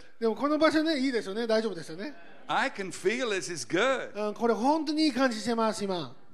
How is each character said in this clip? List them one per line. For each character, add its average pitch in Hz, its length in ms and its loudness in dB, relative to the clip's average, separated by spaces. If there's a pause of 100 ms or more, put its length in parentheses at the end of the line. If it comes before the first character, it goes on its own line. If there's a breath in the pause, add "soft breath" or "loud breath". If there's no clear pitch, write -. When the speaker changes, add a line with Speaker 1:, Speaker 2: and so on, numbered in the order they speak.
(180)
Speaker 1:
で 226 80 0
も 220 80 4
こ 233 140 0
の 302 100 2
場 311 120 6
所 311 120 4
ね、 311 160 0
い 262 100 0
い 269 40 0
で 220 100 0
す 175 60 -8
よ 190 60 -6
ね。 233 120 -2
大 220 160 4
丈 220 80 -2
夫 185 40 -6
で 165 80 -8
す - 80 -12
よ 160 60 -10
ね。 277 180 -8 (340)
Speaker 2:
I 214 220 2
can 185 200 -6
feel 226 380 0
this 175 240 -2
is 139 140 -8
good. 208 600 0
Speaker 1:
う - 40 -2
ん、 - 20 -12
こ 233 140 2
れ 226 60 4
本 277 320 2
当 311 60 -2
に 302 120 2
い 311 40 4
い 269 40 2
感 254 180 2
じ 214 100 -4
し 202 40 -8
て 233 100 0
ま 226 180 2
す、 202 120 -4
今。 175 300 -4 (200)